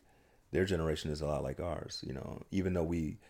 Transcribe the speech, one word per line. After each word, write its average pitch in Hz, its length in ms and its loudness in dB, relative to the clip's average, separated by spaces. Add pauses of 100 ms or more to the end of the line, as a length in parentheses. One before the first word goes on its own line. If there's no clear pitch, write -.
(520)
their 85 120 6
generation 80 480 2
is 76 80 -4
a 76 60 0
lot 71 180 0
like 67 160 -4
ours, - 440 -6
you - 80 -6
know, - 380 -8
even 92 240 2
though 87 80 4
we, 82 360 0 (120)